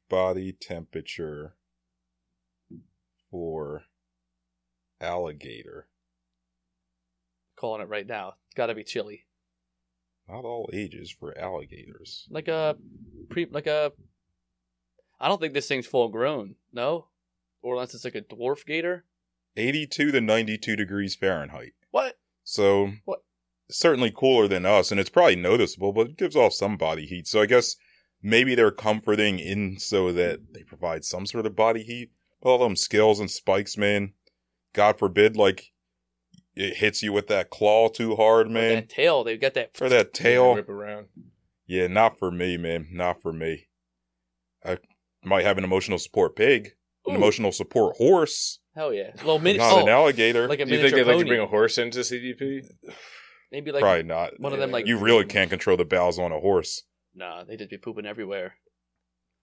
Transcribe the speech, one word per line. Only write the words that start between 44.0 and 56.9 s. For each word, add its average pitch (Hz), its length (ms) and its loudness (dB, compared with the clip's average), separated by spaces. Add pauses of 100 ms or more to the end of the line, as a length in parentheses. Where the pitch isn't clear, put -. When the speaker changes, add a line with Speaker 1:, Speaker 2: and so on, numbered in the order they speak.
Speaker 1:
I 90 140 -6 (460)
might 92 220 0
have 98 120 2
an 95 60 -2
emotional 92 340 -2
support - 380 -2
pig, 120 380 2 (340)
an 285 60 -4
Speaker 2:
Ooh. - 40 -2
Speaker 1:
emotional 104 340 2
support - 460 -2
horse, 160 600 2 (160)
Speaker 2:
Hell 151 180 -6
yeah. 98 160 -6 (160)
Well, 156 140 2
mini-, 185 180 2
Speaker 1:
not 117 240 6
an 127 80 4
Speaker 2:
oh, - 20 6
Speaker 1:
alligator. 120 560 4
Speaker 2:
like 143 120 -2
a 139 60 -2
Speaker 3:
Do 127 60 -4
you - 60 4
think 135 160 4
Speaker 2:
miniature 131 100 6
Speaker 3:
they'd 120 60 4
like 160 60 6
Speaker 2:
pony. 175 80 2
Speaker 3:
to 143 60 -2
bring 120 120 2
a 98 60 -2
horse 110 320 2
into 120 240 -4
C 123 160 -6
D 123 160 -10
P? 135 260 -8 (880)
Speaker 2:
Maybe, 147 200 -10
like, 139 100 -2
Speaker 1:
Probably 92 220 4
not. 82 360 -6
Speaker 2:
one 139 140 -6
of 135 60 -6
them, 135 100 -4
Speaker 3:
Yeah. 127 40 -6
Speaker 2:
like, 117 120 -4
Speaker 1:
You 113 140 -2
really 110 260 6
can't 95 240 0
control 92 280 2
the 90 60 -2
bowels 87 360 0
on 87 120 -4
a 78 80 -4
horse. 92 440 0 (320)